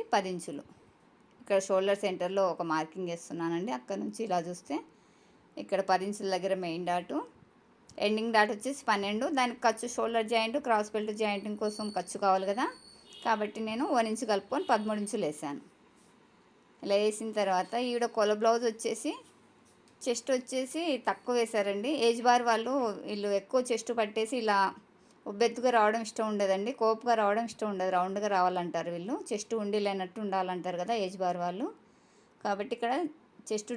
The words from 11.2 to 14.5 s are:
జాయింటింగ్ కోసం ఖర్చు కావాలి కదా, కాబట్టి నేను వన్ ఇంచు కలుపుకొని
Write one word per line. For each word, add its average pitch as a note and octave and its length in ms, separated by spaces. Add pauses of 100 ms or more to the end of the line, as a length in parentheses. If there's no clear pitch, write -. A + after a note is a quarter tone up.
జాయింటింగ్ G#3 400
కోసం G#3+ 320
ఖర్చు F3+ 280
కావాలి F#3+ 280
కదా, B3 140 (600)
కాబట్టి G#3+ 400
నేను A3+ 180 (120)
వన్ A3+ 160
ఇంచు B3 180
కలుపుకొని A#3+ 400